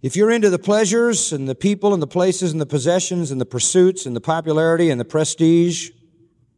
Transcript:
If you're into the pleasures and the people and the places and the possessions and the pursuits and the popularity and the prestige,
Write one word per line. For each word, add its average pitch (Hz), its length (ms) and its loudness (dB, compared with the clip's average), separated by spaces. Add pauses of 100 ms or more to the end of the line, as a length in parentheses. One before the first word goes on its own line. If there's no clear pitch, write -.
If 131 140 -6
you're 214 160 4
into 220 180 2
the 175 80 0
pleasures 220 760 0
and 135 140 -6
the 135 60 -4
people 202 400 0
and 175 80 0
the 143 60 -4
places 180 460 0
and 160 80 -4
the 143 40 -2
possessions 170 640 -2
and 135 100 -6
the 123 60 -2
pursuits 185 600 0
and 123 100 -6
the 117 60 -6
popularity 160 680 0
and 123 100 0
the 117 60 -4
prestige, 165 880 0 (680)